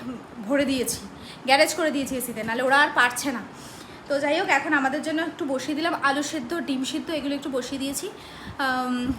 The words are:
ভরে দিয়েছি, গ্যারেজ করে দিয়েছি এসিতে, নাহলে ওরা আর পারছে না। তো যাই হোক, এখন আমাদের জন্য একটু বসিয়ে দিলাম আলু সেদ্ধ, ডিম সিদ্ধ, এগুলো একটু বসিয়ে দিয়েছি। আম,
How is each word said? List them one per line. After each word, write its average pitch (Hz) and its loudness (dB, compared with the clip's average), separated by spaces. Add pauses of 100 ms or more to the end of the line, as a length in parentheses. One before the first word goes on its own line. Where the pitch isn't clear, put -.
(460)
ভরে 277 4
দিয়েছি, 254 0 (500)
গ্যারেজ 285 6
করে 320 2
দিয়েছি 262 -2
এসিতে, 233 -6
নাহলে 226 -2
ওরা 269 6
আর 302 8
পারছে 247 4
না। 220 -4 (680)
তো 285 0
যাই 302 2
হোক, 392 0
এখন 311 4
আমাদের 269 2
জন্য 311 0
একটু 330 -4
বসিয়ে 269 -2
দিলাম 330 2
আলু 277 2
সেদ্ধ, 285 -4
ডিম 262 0
সিদ্ধ, 294 -4
এগুলো 285 -2
একটু 285 -4
বসিয়ে 254 -2
দিয়েছি। 277 -4 (480)
আম, 254 0